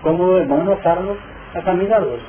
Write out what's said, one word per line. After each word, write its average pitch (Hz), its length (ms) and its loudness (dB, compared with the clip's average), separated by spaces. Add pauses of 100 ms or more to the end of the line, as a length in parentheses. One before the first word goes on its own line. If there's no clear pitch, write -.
como 165 220 0
o 185 140 4
irmão 151 260 2
não 190 140 2
fala 175 240 0
no, 202 160 -4 (360)
na 170 80 -8
camisa 190 380 2
roxa. 123 300 -4